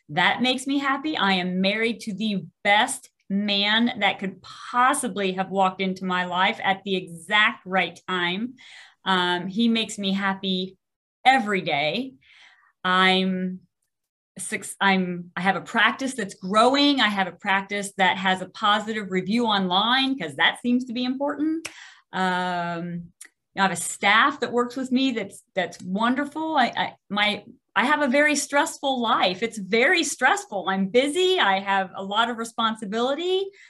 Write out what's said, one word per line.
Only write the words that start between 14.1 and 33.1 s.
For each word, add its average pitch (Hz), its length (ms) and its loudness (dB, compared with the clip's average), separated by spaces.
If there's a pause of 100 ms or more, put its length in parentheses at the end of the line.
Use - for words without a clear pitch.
six, - 420 -10
I'm, 185 560 0
I 180 60 -8
have 190 140 2
a 165 40 -4
practice 233 540 0
that's 196 200 -8
growing. 262 680 4
I 214 60 4
have 196 180 0
a 175 60 -10
practice 196 680 -4
that 185 180 4
has 190 240 0
a 185 80 -10
positive 208 640 -2
review 190 360 0
online, 220 720 0
'cause 156 180 -8
that 170 260 2
seems 247 240 0
to 240 80 -10
be 247 100 -4
important. 294 640 -4 (440)
Um, 175 1000 -4 (440)
you - 20 -12
know, 196 80 2
I 190 40 4
have 170 40 0
a 170 40 -4
staff 226 640 2
that 226 120 -4
works 240 240 -2
with 262 160 -4
me 262 200 2
that's, 202 300 -8 (120)
that's 175 280 -4
wonderful. 262 760 -2
I, 240 200 2
I, - 180 -2 (160)
my, 202 340 -2 (300)
I 208 100 4
have 294 180 2
a 285 60 2
very 294 280 4
stressful 277 640 -2
life. 226 420 0
It's 226 160 -6
very 226 460 2
stressful. 233 640 0
I'm 190 200 0
busy. 302 500 2
I 196 220 2
have 196 340 0
a 196 80 -10
lot 214 280 0
of 233 80 -8
responsibility, 233 1080 -2 (240)